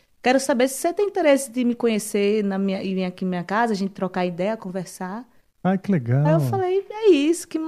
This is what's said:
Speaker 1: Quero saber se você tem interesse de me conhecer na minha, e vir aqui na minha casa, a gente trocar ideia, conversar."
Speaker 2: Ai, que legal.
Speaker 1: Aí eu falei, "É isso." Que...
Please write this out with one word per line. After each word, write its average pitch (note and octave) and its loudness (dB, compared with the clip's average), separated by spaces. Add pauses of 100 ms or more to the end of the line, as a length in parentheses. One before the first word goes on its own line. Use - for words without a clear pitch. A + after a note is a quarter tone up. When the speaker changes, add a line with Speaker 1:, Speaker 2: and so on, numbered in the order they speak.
(220)
Speaker 1:
Quero C4 4
saber C4+ 2
se C4 -6
você E4+ -2
tem G4+ 0
interesse D4+ 2
de B3 -2
me A#3+ 2
conhecer G#3+ 0
na G3 -2
minha, G3 -2
e F#3+ -4
vir F#3 0
aqui F3+ -6
na F#3 -2
minha F3 -4
casa, A3 0
a G3+ -2
gente F#3 -2
trocar F#3 -4
ideia, F3+ -4
conversar." F#3+ -10 (380)
Speaker 2:
Ai, F#3+ 2
que G3 -6
legal. C#3 2
Speaker 1:
Aí D3 4
eu D#3+ 4
falei, F#4+ -2
"É G#4+ 2
isso." D#4 2
Que... D#4+ -6